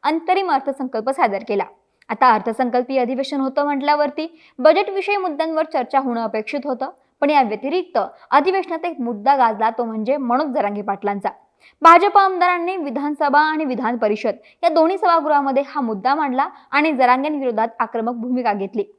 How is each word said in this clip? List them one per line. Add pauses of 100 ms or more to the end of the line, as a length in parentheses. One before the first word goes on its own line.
अंतरिम
अर्थसंकल्प
सादर (100)
केला. (440)
आता
अर्थसंकल्पीय
अधिवेशन
होतं
म्हटल्यावरती (180)
बजेटविषयी
मुद्द्यांवर
चर्चा
होणं
अपेक्षित
होतं, (300)
पण
या
व्यतिरिक्त (320)
अधिवेशनात
एक
मुद्दा
गाजला,
तो
म्हणजे
मनोज
जरांगे
पाटलांचा. (540)
भाजप
आमदारांनी
विधानसभा
आणि
विधान
परिषद (280)
या
दोन्ही
सभागृहामध्ये
हा
मुद्दा
मांडला (220)
आणि
जरांगेंविरोधात (100)
आक्रमक
भूमिका
घेतली. (140)